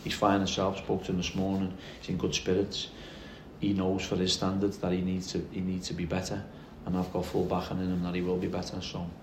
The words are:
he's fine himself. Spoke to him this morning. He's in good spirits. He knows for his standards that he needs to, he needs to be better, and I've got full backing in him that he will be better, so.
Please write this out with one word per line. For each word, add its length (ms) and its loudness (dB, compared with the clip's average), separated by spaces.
he's 100 -2
fine 240 6
himself. 400 2
Spoke 280 0
to 40 -2
him 60 2
this 180 0
morning. 420 2
He's 120 -8
in 60 0
good 160 2
spirits. 580 0
He 140 2
knows 320 2
for 100 0
his 200 2
standards 440 2
that 140 2
he 80 4
needs 320 0
to, 180 0
he 120 -4
needs 260 -2
to 60 -4
be 100 0
better, 400 -2
and 100 0
I've 160 0
got 140 0
full 200 2
backing 340 0
in 60 0
him 180 2
that 100 -2
he 80 2
will 160 2
be 80 0
better, 340 -4
so. 240 -4